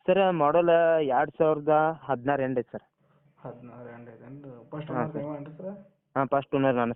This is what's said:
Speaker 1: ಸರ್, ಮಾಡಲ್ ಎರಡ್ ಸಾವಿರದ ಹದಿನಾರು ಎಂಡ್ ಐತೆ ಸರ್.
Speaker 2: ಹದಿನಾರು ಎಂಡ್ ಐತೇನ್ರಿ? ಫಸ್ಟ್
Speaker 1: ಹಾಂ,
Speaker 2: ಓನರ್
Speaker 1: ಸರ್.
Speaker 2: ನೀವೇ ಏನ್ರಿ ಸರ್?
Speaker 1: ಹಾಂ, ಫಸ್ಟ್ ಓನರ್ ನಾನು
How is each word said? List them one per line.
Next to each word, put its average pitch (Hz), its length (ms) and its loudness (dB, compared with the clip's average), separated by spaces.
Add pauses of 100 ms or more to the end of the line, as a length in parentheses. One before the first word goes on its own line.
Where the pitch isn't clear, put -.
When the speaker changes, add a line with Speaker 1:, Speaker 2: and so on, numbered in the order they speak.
Speaker 1:
ಸರ್, 185 260 4
ಮಾಡಲ್ 165 380 4 (460)
ಎರಡ್ 120 220 2
ಸಾವಿರದ 156 680 2
ಹದಿನಾರು 135 340 -2
ಎಂಡ್ 131 160 -2
ಐತೆ - 140 -4
ಸರ್. 107 120 -14 (600)
Speaker 2:
ಹದಿನಾರು 120 520 -18
ಎಂಡ್ 120 180 -20
ಐತೇನ್ರಿ? 135 360 -20 (220)
ಫಸ್ಟ್ 151 180 -10
Speaker 1:
ಹಾಂ, 131 120 -4
Speaker 2:
ಓನರ್ - 100 -4
Speaker 1:
ಸರ್. 147 100 -8
Speaker 2:
ನೀವೇ 147 140 -8
ಏನ್ರಿ 143 220 -14
ಸರ್? 185 120 -12 (460)
Speaker 1:
ಹಾಂ, 135 160 2
ಫಸ್ಟ್ 139 240 -2
ಓನರ್ 135 180 2
ನಾನು 120 220 -2